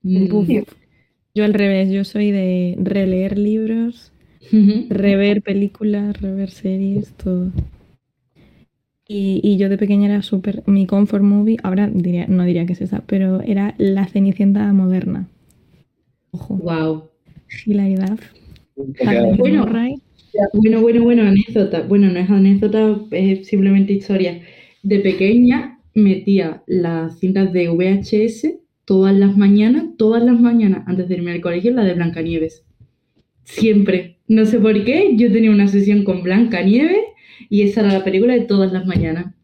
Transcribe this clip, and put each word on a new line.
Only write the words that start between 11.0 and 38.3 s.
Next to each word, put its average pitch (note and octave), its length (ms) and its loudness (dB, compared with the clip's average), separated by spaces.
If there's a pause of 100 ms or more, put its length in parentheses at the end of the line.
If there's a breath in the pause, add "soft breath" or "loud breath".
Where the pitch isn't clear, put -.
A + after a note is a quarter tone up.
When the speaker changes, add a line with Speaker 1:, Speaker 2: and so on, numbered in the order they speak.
Speaker 2:
movie, G#3 380 2
ahora F#3+ 260 -2
diría, F3+ 400 -2
no F3+ 160 2
diría F3 220 0
que F3+ 80 -4
es - 80 -8
esa, F#3 240 -6
pero F#3+ 360 -2
era G3+ 360 -4
La G3 300 0
Cenicienta G3+ 680 0
moderna. F#3 540 -2 (1040)
Ojo. G3 260 -12
Speaker 1:
Guau. D#3+ 540 -6 (560)
Speaker 2:
Hilary G3 280 0
Duff. F#3+ 260 -6 (520)
Speaker 3:
Porque C3+ 340 -8
Speaker 2:
Harry A#2 300 2
Speaker 1:
Bueno. - 280 2
Speaker 2:
Murray. A#3 300 -4 (580)
Speaker 1:
Bueno, A3 280 4
bueno, A#3 220 4
bueno, A#3+ 180 4
anécdota. G3 640 0
Bueno, G3+ 260 2
no F3+ 100 -2
es F#3 120 -2
anécdota, G3+ 680 2 (120)
es F#3+ 360 -2
simplemente G3 460 2
historia. F#3 480 -4 (420 loud breath)
De G3 160 0
pequeña A#3 800 0 (140)
metía F#3+ 720 0
las E3 540 -4
cintas F#3+ 340 -2
de F3 160 -2
V F3 200 0
H G#3 360 0
S C4 340 -6 (260)
todas F#3+ 300 2
las G3 220 4
mañanas, G#3+ 460 4 (140)
todas A3+ 260 2
las A#3+ 160 4
mañanas, A3+ 480 2
antes F3+ 200 -4
de F3+ 80 -4
irme F3 180 -6
al E3+ 80 -8
colegio, F3+ 300 -2
la B3 120 0
de F#3 100 0
Blancanieves. E3 720 -6 (800)
Siempre. G3 720 0 (100)
No A3 180 4
sé G#3+ 140 0
por G3+ 260 2
qué, D#4 320 2
yo A#3 140 2
tenía A3 200 2
una G3+ 140 4
obsesión G3+ 380 2
con F#3 200 -4
Blancanieves A3+ 760 2 (500 loud breath)
y G3+ 140 0
esa G3+ 200 0
era G3+ 120 2
la F#3+ 100 0
película F#3+ 300 0